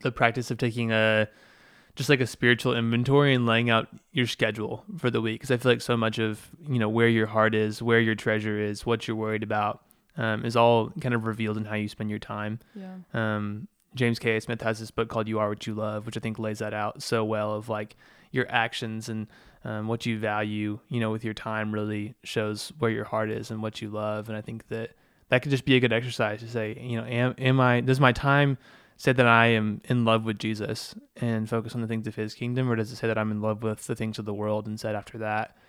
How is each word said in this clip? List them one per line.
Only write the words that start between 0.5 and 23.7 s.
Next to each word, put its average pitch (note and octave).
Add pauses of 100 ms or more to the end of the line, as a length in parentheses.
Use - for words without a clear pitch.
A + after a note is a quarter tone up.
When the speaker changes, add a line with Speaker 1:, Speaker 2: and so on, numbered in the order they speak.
Speaker 1:
of A2+
taking A#2
a, A2 (680)
just, C#3
like, C3+
a B2
spiritual A#2+
inventory B2
and B2
laying A#2
out A2+ (240)
your B2
schedule A2 (140)
for B2+
the A#2
week. A2+
'Cause -
I B2
feel B2
like A#2+
so A#2+
much A2
of, A2 (180)
you B2+
know, A2
where A#2
your A2+
heart A2
is, G#2+
where A#2
your A2
treasure G#2+
is, G#2
what A#2
you're A2+
worried A2
about, G#2+ (340)
um, A2+
is A#2
all A#2 (120)
kind B2+
of A2
revealed A2
in A2
how G#2+
you G#2+
spend G#2+
your G#2
time. G#2+ (160)
Speaker 2:
Yeah. F#3 (180)
Speaker 1:
Um, G#2+ (280)
James A#2+
K A2+
A A2
Smith A#2
has A2
this A2
book A#2
called A2
You A2
Are G#2+
What G#2
You A2
Love, G#2+
which A2+
I -
think A2
lays G#2+
that G#2+
out G#2
so A2+
well G#2+
of, A2+
like, G#2+ (360)
your -
actions A2+
and, A2 (360)
um, A2
what A#2
you A2+
value, G#2+ (100)
you A#2+
know, A2
with A2
your A2
time G#2+
really G#2+
shows G#2+
where A#2
your A2
heart A2
is A2
and A2
what A2